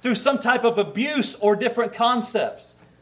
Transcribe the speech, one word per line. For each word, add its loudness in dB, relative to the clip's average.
through 0
some 2
type 0
of 2
abuse -2
or 2
different -2
concepts. -2